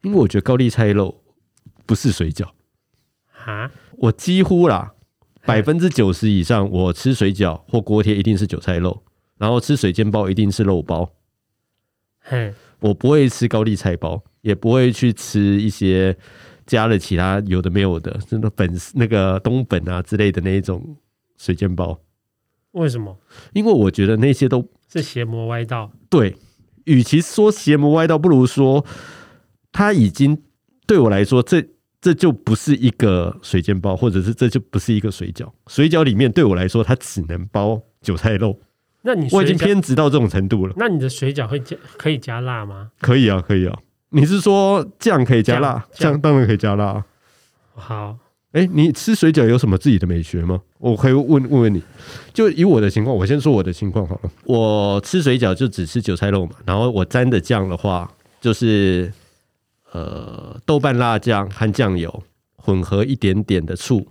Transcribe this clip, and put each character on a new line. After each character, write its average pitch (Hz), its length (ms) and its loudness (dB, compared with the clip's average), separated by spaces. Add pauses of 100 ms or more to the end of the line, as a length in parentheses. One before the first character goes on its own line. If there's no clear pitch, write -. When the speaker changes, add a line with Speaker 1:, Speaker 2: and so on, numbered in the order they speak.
Speaker 1:
因 196 100 -6
为 196 80 4
我 113 80 6
觉 104 100 0
得 98 40 2
高 127 160 0
丽 127 120 2
菜 110 220 0
肉 98 320 -2 (600)
不 110 100 2
是 117 160 -2
水 82 180 -4
饺。 98 160 -8 (880)
Speaker 2:
哈？ 110 400 -12 (200)
Speaker 1:
我 - 200 0
几 185 320 0
乎 175 240 2
啦， 101 240 -2 (500)
Speaker 2:
嘿。 - 60 -6
Speaker 1:
百 110 140 2
分 156 180 0
之 180 80 2
九 104 240 2
十 107 180 0
以 95 140 2
上 101 260 0
我 92 220 0
吃 131 220 -2
水 101 200 0
饺 90 360 -2
或 117 100 0
锅 107 240 0
贴 107 100 2
一 101 80 0
定 104 160 2
是 101 80 0
韭 - 140 -6
菜 90 180 -4
肉， 90 260 -4 (340)
然 107 120 -2
后 123 80 0
吃 139 200 0
水 95 160 0
煎 107 180 0
包 101 180 -2
一 95 40 0
定 101 180 0
是 110 120 -2
肉 92 180 2
包。 85 320 -6 (1040)
Speaker 2:
嘿。 113 340 -6 (280)
Speaker 1:
我 104 120 2
不 123 160 0
会 143 200 4
吃 117 180 -2
高 110 160 0
丽 110 100 0
菜 92 220 -2
包， 85 260 -8 (200)
也 104 120 -2
不 113 160 -2
会 127 220 4
去 113 220 0
吃 - 260 -4
一 101 300 2
些 95 460 0 (520)
加 110 200 2
了 107 120 4
其 90 160 -4
他 95 300 0
有 92 160 0
的 87 80 -2
没 95 100 0
有 92 180 0
的， - 220 -8 (100)
那 110 80 -4
个 107 120 -2
粉 90 280 -2
丝， - 180 -12
那 117 120 0
个 95 320 0
冬 123 300 -2
粉 85 180 -2
啊 90 140 -4
之 104 160 -6
类 104 120 2
的 87 120 -2
那 95 160 -2
一 - 20 0
种 95 380 -8 (400)
水 - 180 -4
煎 92 180 -4
包。 85 240 -6 (760)
Speaker 2:
为 165 180 -4
什 120 100 -6
么？ 98 180 -14 (360)
Speaker 1:
因 208 100 -2
为 226 80 2
我 107 180 4
觉 98 160 0
得 110 120 2
那 131 160 2
些 131 160 0
都 127 180 -2 (240)
Speaker 2:
是 165 100 -6
邪 120 220 -8
魔 113 240 -8
歪 117 160 -6
道。 113 260 -10 (200)
Speaker 1:
对， 110 260 2 (480)
与 131 180 4
其 151 200 2
说 214 280 2
邪 151 280 0
魔 147 140 2
歪 160 140 2
道， 160 140 0
不 170 100 0
如 127 160 6
说 135 400 2 (840)
它 208 220 2
已 117 160 4
经 139 340 0 (420)
对 196 140 4
我 117 100 4
来 101 160 2
说， 123 160 2
这， 160 240 0 (340)
这 175 140 2
就 160 180 2
不 107 220 -2
是 143 220 0
一 123 160 2
个 92 500 0
水 92 200 -2
煎 92 180 -8
包， 92 160 -4
或 - 140 0
者 95 120 0
是 107 120 -4
这 123 140 0
就 - 120 -2
不 - 180 -8
是 110 160 -2
一 104 60 0
个 104 100 -4
水 - 220 -10
饺。 - 180 -14 (180)
水 151 220 2
饺 160 140 2
里 139 100 2
面 120 180 2
对 170 120 2
我 101 100 4
来 92 140 0
说， 113 160 0
它 127 120 0
只 - 280 -10
能 85 240 -8
包 107 340 -2 (200)
韭 95 140 -4
菜 110 200 -2
肉。 98 240 -2 (480)
Speaker 2:
那 254 60 0
你 151 160 -2
水 - 0 -
饺 180 80 0
Speaker 1:
我 190 60 4
已 - 20 2
经 185 100 2
偏 196 240 2
执 131 140 -2
到 147 160 2
这 143 80 2
种 117 100 2
程 95 220 -2
度 98 160 0
了。 95 120 -8
Speaker 2:
那 226 120 -2
你 165 100 -2
的 131 80 -4
水 131 240 -6
饺 139 160 -6
会 135 120 -6
加， - 180 -12 (180)
可 - 140 -4
以 151 80 -2
加 117 240 -8
辣 120 240 -8
吗？ 101 240 -16 (100)
Speaker 1:
可 123 160 4
以 123 140 4
啊， 95 100 0
可 101 160 -2
以 92 120 0
啊。 - 120 -8 (300)
你 147 160 4
是 185 160 0
说 196 420 2 (140)
酱 165 260 2
可 120 120 2
以 113 80 4
加 123 160 0
辣？ 135 140 0 (180)
Speaker 2:
酱， 156 200 0
酱。 - 20 -
Speaker 1:
酱 147 80 -2
当 147 140 4
然 127 120 4
可 113 40 2
以 104 60 2
加 101 180 -2
辣 104 100 0
啊。 101 200 -6 (720)
Speaker 2:
好。 107 420 -12 (360)
Speaker 1:
哎， 175 200 2
你 156 180 4
吃 - 220 -2
水 160 180 4
饺 151 140 4
有 117 120 4
什 110 120 0
么 95 80 2
自 - 120 0
己 104 100 4
的 92 80 -2
美 85 160 -2
学 85 180 -6
吗？ 90 180 -2 (200)
我 120 160 0
可 135 140 2
以 127 40 4
问， 135 140 2
问 135 340 2
问 110 120 4
你。 85 100 -4 (500)
就 220 160 2
以 160 140 0
我 156 180 4
的 101 80 2
情 104 140 -2
况， 123 120 -2
我 92 80 0
先 135 160 0
说 143 120 2
我 104 100 4
的 90 100 -2
情 95 200 -6
况 95 160 -2
好 90 160 -8
了。 87 80 -6 (140)
我 107 560 0
吃 180 200 -4
水 127 160 2
饺 107 160 0
就 131 140 -2
只 92 180 -6
吃 113 160 -6
韭 95 140 -4
菜 98 140 -2
肉 98 180 -2
嘛， - 80 -14 (100)
然 92 100 -2
后 120 140 0
我 101 160 0
沾 123 240 0
的 110 100 2
酱 98 300 -2
的 87 60 -6
话， 90 340 -4 (300)
就 117 140 0
是， 98 580 0 (800)
呃， - 760 -14
豆 151 140 2
瓣 131 180 0
辣 117 220 0
酱 101 320 0
和 107 200 -2
酱 98 240 0
油 85 280 -8 (320)
混 95 260 -2
合 98 220 -2
一 135 120 -2
点 98 280 0
点 90 200 -2
的 87 120 -8
醋。 110 360 -2